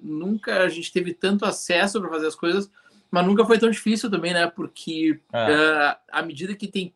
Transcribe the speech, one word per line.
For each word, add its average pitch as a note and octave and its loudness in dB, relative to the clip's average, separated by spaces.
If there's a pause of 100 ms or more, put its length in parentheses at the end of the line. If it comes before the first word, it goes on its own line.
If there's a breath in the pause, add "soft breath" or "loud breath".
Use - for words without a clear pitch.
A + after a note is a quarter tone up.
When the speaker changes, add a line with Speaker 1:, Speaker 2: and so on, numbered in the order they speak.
Speaker 1:
nunca F#3+ -2
a F3+ 2
gente E3+ -8
teve F3 -2
tanto G3+ 0
acesso G3 0
pra E3+ -6
fazer D#3+ -4
as D#3 -4
coisas, F#3+ -2 (380 soft breath)
mas F3+ 2
nunca G#3 6
foi A3+ 6
tão A3+ 4
difícil G#3+ -2
também, F3 -2
né? E3+ 2
Porque, D#3+ -4 (140)
Speaker 2:
É. D3+ 2
Speaker 1:
é, D3+ 2 (140)
à D#3 -4
medida E3 -8
que G#3 -10
tem F#3 -6